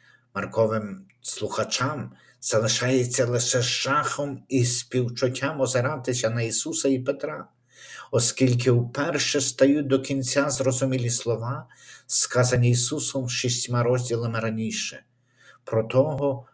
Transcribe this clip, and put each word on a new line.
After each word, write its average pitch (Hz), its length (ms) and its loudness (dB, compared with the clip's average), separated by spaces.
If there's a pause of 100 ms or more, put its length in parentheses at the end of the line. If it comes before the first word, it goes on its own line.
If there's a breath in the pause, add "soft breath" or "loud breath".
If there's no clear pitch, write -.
(340 soft breath)
Марковим 104 720 -2 (160)
слухачам 123 880 -4 (300 soft breath)
залишається 123 840 2
лише 123 360 0
з 117 40 0
жахом 143 840 -2
і 127 180 2
співчуттям 127 960 -2
озиратися 123 680 0
на 117 120 -2
Ісуса - 480 -2
і 131 100 2
Петра, 147 480 -6 (640 loud breath)
оскільки 123 600 2
вперше 143 680 0
стають 143 460 4
до 131 140 2
кінця 135 480 0
зрозумілі 131 600 0
слова, 120 580 -4 (400 loud breath)
сказані 123 600 4
Ісусом 127 600 0
шістьма 120 540 -2
розділами 120 560 0
раніше: 110 640 -4 (600 soft breath)
про 113 200 0
того, 135 720 0